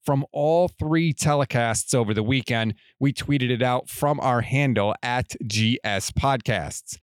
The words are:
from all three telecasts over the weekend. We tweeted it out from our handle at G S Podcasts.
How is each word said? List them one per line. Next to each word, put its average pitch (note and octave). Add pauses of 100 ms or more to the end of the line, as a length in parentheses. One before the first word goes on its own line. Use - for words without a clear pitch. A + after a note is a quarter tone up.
from C#3
all E3
three D#3+
telecasts B2+
over A2+
the G#2+
weekend. A2+ (260)
We C#3
tweeted C3
it A#2+
out B2
from C#3+
our B2
handle A2+
at B2 (100)
G A2
S G2+
Podcasts. A#2